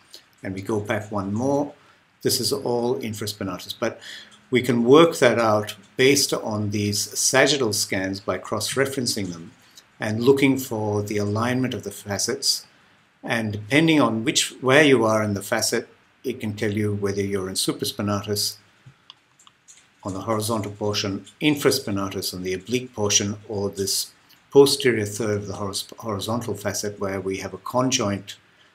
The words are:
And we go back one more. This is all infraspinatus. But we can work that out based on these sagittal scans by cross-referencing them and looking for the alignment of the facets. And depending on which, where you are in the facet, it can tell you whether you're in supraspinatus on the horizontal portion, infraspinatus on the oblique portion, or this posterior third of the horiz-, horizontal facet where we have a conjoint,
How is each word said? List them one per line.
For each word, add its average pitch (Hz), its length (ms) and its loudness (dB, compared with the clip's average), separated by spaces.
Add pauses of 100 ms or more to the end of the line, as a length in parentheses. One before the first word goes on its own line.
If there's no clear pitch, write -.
(420)
And 95 140 -8
we 98 60 -8
go 107 180 -2
back 101 320 -4
one 98 220 -4
more. 143 400 -2 (480)
This - 180 0
is 113 140 0
all 120 440 -2
infraspinatus. 104 800 -8
But 113 220 -4 (500)
we 123 120 2
can 120 240 2
work 160 320 8
that 117 200 6
out 107 380 2 (220)
based 139 340 4
on 107 380 -2
these 104 500 -2
sagittal 135 540 4
scans 98 480 -4
by 95 160 -4
cross-referencing 117 960 -4
them 82 180 -16 (460)
and 110 240 -4
looking 135 360 6
for 107 440 -2
the 104 160 -4
alignment 113 560 0
of 101 120 -8
the 98 60 -8
facets. - 760 -4 (580)
And 110 300 -2
depending 147 480 4
on 113 240 2
which, - 240 0 (100)
where 131 240 6
you 127 220 6
are 110 180 2
in 104 120 0
the 95 60 -4
facet, 113 460 -2 (360)
it 120 180 -6
can 107 120 -4
tell 104 200 -2
you 104 220 0
whether 101 260 -2
you're 98 260 -2
in 95 80 -8
supraspinatus 104 1000 -4 (1500)
on 98 100 -8
the 95 60 -8
horizontal 107 540 -4
portion, 104 520 -4 (160)
infraspinatus 104 920 0
on 92 100 -10
the 92 100 -4
oblique 123 400 -6
portion, 101 440 0 (100)
or 101 220 -4
this - 420 -4 (400)
posterior 131 540 6
third 104 320 -4
of 104 100 -6
the 98 60 -10
horiz-, 98 460 -8
horizontal 110 560 -4
facet 101 440 -6
where 98 220 -4
we 95 160 -4
have 95 160 -8
a 95 60 -12
conjoint, 123 760 -2 (400)